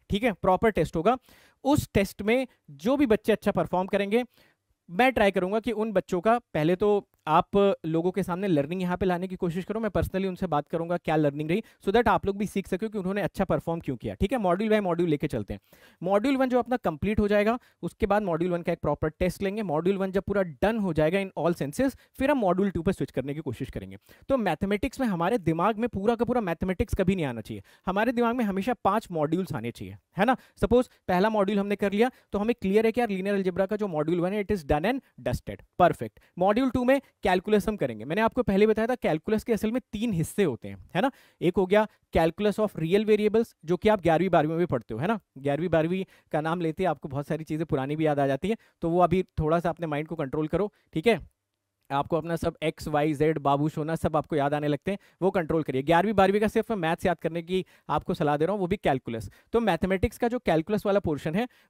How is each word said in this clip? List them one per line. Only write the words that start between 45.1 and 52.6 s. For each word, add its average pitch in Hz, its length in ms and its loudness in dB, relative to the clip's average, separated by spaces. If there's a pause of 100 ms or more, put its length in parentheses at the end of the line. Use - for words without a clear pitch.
ग्यारहवीं 143 300 -2
बारहवीं 165 360 2 (280)
का 156 80 0
नाम 160 200 -2
लेते 160 220 -2
ही 185 40 0
आपको 160 220 -4
बहुत 143 180 -6
सारी 156 180 -4
चीजें 156 220 -4
पुरानी 143 300 -2
भी 156 100 0
याद 147 120 2
आ 139 80 2
जाती 139 220 -2
हैं, 220 80 -2 (240)
तो 170 100 -2
वो 175 100 2
अभी 180 220 4
थोड़ा 160 380 -2
सा 175 80 -2
अपने 165 180 -6
माइंड 156 220 -4
को 170 60 -8
कंट्रोल 151 340 -4
करो, 190 240 -2 (200)
ठीक 160 140 -2
है। 208 340 -2 (520)
आपको 143 240 -2
अपना 160 200 -2
सब 165 260 -4